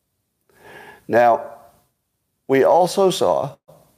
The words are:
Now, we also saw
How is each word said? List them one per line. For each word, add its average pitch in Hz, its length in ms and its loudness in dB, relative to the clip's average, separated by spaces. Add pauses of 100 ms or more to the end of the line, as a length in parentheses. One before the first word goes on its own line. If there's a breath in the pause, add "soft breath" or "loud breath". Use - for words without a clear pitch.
(1080 loud breath)
Now, 113 440 2 (960)
we 135 160 2
also 175 460 0
saw 92 460 -4 (420)